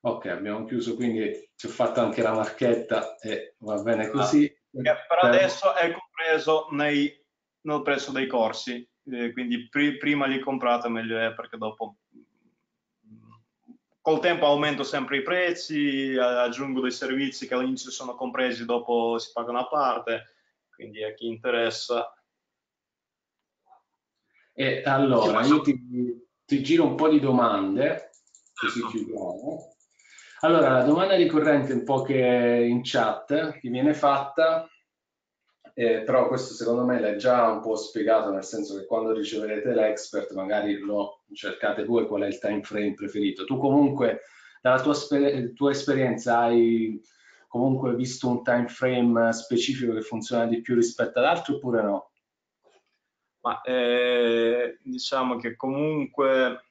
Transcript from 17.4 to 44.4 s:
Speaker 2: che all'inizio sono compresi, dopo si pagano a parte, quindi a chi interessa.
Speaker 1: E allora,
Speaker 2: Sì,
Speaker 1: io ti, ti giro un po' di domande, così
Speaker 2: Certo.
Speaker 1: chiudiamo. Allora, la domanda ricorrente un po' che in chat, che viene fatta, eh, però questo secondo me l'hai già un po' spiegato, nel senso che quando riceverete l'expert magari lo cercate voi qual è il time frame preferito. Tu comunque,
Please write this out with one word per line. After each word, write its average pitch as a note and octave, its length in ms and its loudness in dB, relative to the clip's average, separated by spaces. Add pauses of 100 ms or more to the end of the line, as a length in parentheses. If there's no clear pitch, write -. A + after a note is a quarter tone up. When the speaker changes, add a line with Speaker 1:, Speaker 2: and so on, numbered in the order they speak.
Speaker 2:
che B2+ 80 -4
all'inizio B2+ 340 -4
sono B2 240 -12
compresi, B2+ 500 -4
dopo A#2 540 0
si A2+ 160 -8
pagano A#2+ 240 -6
a B2+ 100 -4
parte, A#2+ 680 -4 (400)
quindi G#2+ 280 -14
a A2 120 -6
chi A#2 100 -14
interessa. A#2 880 -2 (2500)
Speaker 1:
E C3 320 -2
allora, B2+ 560 4
Speaker 2:
Sì, C#3+ 120 6
Speaker 1:
io D3+ 80 6
ti, B2 640 -2 (220)
ti C3+ 160 0
giro D#3 240 4
un A#2+ 80 0
po' D#3 160 2
di D3+ 100 6
domande, A#2+ 920 2 (420)
così A#2 280 -4
Speaker 2:
Certo. A2+ 140 -6
Speaker 1:
chiudiamo. G#2+ 800 -8 (680)
Allora, D#3 280 4
la B2+ 140 4
domanda F3+ 320 4
ricorrente C#3+ 580 4
un A#2+ 100 0
po' C3+ 200 0
che C#3 100 -2 (560)
in A#2+ 140 2
chat, C#3+ 760 -2
che B2 120 -12
viene C#3 260 2
fatta, C#3+ 760 2 (1080)
eh, A2+ 260 2
però B2+ 260 4
questo - 240 -4
secondo A#2+ 320 0
me B2 160 2
l'hai G#2 160 0
già A#2+ 340 4
un A2 80 -4
po' A2 160 -2
spiegato, G#2+ 560 0
nel F#2+ 140 -6
senso G2 320 -8
che F#2+ 80 -12
quando A2+ 260 -2
riceverete G#2+ 600 -4
l'expert G#2+ 580 -2
magari G2+ 460 -2
lo - 560 -6
cercate G#2 500 -4
voi A#2 240 2
qual G#2 140 -2
è G2+ 60 -2
il F#2+ 120 -6
time G#2 240 -4
frame G#2 300 -4
preferito. G2+ 500 -4
Tu C3+ 140 -4
comunque, C3+ 640 2 (400)